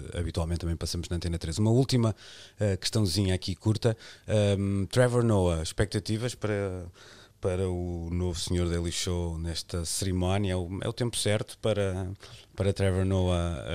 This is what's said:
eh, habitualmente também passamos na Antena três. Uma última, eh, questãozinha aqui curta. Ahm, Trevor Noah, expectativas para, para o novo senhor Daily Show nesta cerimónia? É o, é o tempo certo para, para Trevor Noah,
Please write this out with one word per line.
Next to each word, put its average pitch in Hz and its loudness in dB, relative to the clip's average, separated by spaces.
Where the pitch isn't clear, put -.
eh, - -4
habitualmente 82 -2
também 85 -2
passamos 85 -4
na 87 -2
Antena 85 -2
três. 80 -6
Uma 107 4
última, 120 2
eh, 101 2
questãozinha 98 2
aqui 92 -4
curta. 110 0
Ahm, 98 2
Trevor 123 4
Noah, 92 4
expectativas 110 -2
para, 101 -4
para 92 0
o 87 -4
novo 87 0
senhor 87 0
Daily 85 0
Show 87 -2
nesta 82 -4
cerimónia? 92 0
É 92 0
o, 92 -4
é - -4
o 117 -2
tempo 120 -4
certo - 0
para, 95 0
para 95 2
Trevor 95 2
Noah, 90 2